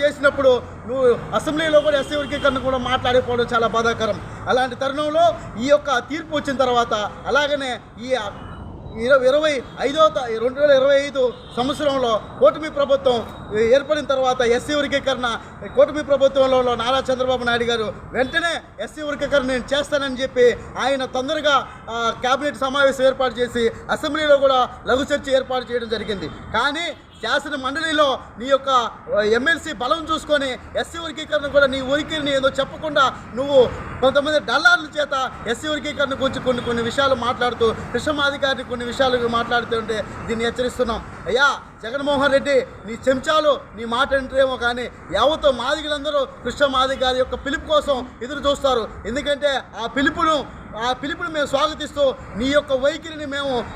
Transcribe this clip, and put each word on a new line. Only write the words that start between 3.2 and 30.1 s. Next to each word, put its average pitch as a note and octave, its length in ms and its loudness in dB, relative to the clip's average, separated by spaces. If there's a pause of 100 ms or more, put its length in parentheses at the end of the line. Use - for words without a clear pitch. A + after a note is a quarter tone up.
చాలా A3+ 120 2
బాధాకరం. A3 540 0 (280)
అలాంటి A#3+ 280 2
తరుణంలో D4+ 500 2 (340)
ఈ A#3+ 80 -2
యొక్క C#4+ 300 4
తీర్పు D#4 380 -4
వచ్చిన C#4+ 200 -2
తర్వాత, A#3+ 380 2 (320)
అలాగనే C4+ 540 0 (200)
ఈ B3+ 160 -2 (760)
ఇర-, B3 300 4
ఇరవై C#4+ 400 4 (180)
ఐదో C#4+ 280 4
తా-, D4 180 -4 (160)
రెండు B3+ 180 0
వేల D4 100 8
ఇరవై C#4 260 6
ఐదు C4+ 360 2 (240)
సంవత్సరంలో B3+ 680 0 (160)
కూటమి D#4 320 4
ప్రభుత్వం C4+ 500 2 (380)
ఏర్పడిన C#4+ 460 4
తర్వాత B3+ 380 2
ఎస్సీ A#3+ 320 2
వర్గీకరణ C4+ 640 0 (380)
కూటమి D4 260 4
ప్రభుత్వంలో C4 720 4
నారా A#3 240 0
చంద్రబాబు B3+ 460 0
నాయుడు A#3+ 200 0
గారు A3+ 300 -2 (180)
వెంటనే C#4 500 -2 (180)
"ఎస్సీ A#3+ 220 -10
వర్గీకరణ C#4+ 400 0
నేను B3+ 220 -2 (100)
చేస్తానని" C#4 480 -2
చెప్పి B3 360 4 (200)
ఆయన C4 260 0
తొందరగా, C#4 520 2 (340)
ఆ, A3+ 300 -2
క్యాబినెట్ C4+ 360 0
సమావేశం C4+ 480 2
ఏర్పాటు C4 300 2
చేసి A#3 380 0 (180)
అసెంబ్లీలో D4 460 2
కూడా C4 320 4 (180)
లఘు B3+ 280 0
చర్చ C#4 160 -4
ఏర్పాటు B3+ 420 -2
చేయడం A#3 160 -4
జరిగింది. G3+ 400 -4
కానీ C#4 580 -2 (360)
శాసన C#4+ 340 -2
మండలిలో C#4+ 640 0 (180)
నీ A3+ 80 -8
యొక్క, C4+ 240 2
ఆ, G#3+ 520 0
ఎంఎల్సీ C4+ 500 2
బలం D4 400 -2